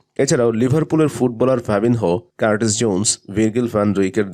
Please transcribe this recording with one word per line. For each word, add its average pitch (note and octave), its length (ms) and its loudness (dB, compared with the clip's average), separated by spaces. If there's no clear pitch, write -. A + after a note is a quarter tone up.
এছাড়াও C3 300 2
লিভারপুলের D3+ 640 0
ফুটবলার B2 500 0
ফাবিনহো, G#2+ 460 2
কার্টিস A2 400 0
জোন্স, G#2 300 0
ভির্জিল A2 380 0
ভ্যান G#2 200 0
ডুইকের G2 420 0